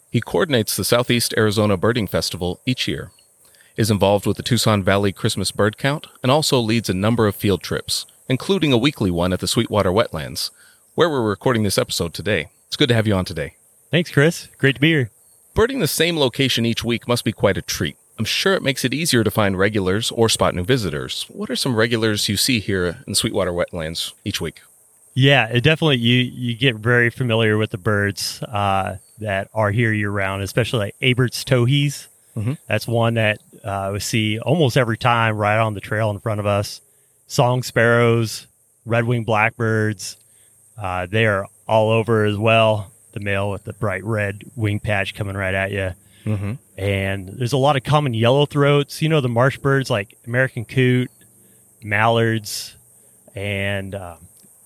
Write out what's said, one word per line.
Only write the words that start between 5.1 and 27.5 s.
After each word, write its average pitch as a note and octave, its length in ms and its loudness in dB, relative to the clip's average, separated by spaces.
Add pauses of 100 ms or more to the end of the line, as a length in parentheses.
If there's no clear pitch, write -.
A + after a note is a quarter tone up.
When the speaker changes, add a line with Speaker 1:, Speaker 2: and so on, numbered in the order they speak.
Speaker 1:
Christmas - 380 -4
Bird G#2+ 260 0
Count, - 300 -4 (140)
and B2 100 0
also D3 280 2
leads A2+ 300 0
a G2 40 -2
number G#2+ 340 2
of G2 80 0
field F#2+ 280 0
trips, - 420 -6 (220)
including D#3 460 0
a A#2+ 40 6
weekly A2+ 320 0
one F2 220 0
at F2+ 80 -2
the G2 80 -4
Sweetwater G#2 440 0
Wetlands, D#2 600 -4 (440)
where E3 140 4
we're C#3 200 0
recording A2+ 340 0
this G2 140 0
episode F#2 360 -2
today. F2 360 -2 (180)
It's - 80 -10
good C#3+ 140 2
to A#2+ 60 4
have A2 120 2
you G#2+ 80 2
on F#2 80 2
today. D#2 320 -8 (360)
Speaker 2:
Thanks, E3+ 200 0
Chris. - 460 2
Great C3+ 180 2
to B2+ 60 -4
be D#3 80 6
here. C#3+ 220 0 (420)
Speaker 1:
Birding B3 260 0
the E3+ 80 0
same E3 320 0
location B2 460 0
each A#2 180 -2
week A#2 240 -2
must A#2+ 160 0
be A2+ 80 0
quite G2 260 0
a E2 40 -4
treat. - 340 -6 (220)
I'm A2 80 -4
sure - 280 0
it - 80 0
makes C3 220 -2
it B2 100 -2
easier C#3 300 0
to G#2 80 0
find G2 260 0
regulars G2+ 540 0
or A2+ 160 2
spot F#2+ 260 0
new F2+ 120 -4
visitors. F2+ 640 -4
What G#3 200 -12
are B2+ 60 -6
some A#2+ 220 -2
regulars A2 500 0
you G#2 80 0
see A#2+ 240 0
here F2+ 380 -2 (100)
in G2+ 80 -6
Sweetwater G2 380 0
Wetlands E2 580 -6 (140)
each G2+ 160 -4
week? D#2+ 200 -8 (540)
Speaker 2:
Yeah, C3 320 4
it A#2+ 140 -8
definitely, D3+ 360 2
you, A#2+ 220 2
you B2 360 -4
get B2 200 0
very A#2+ 340 2
familiar A2+ 480 2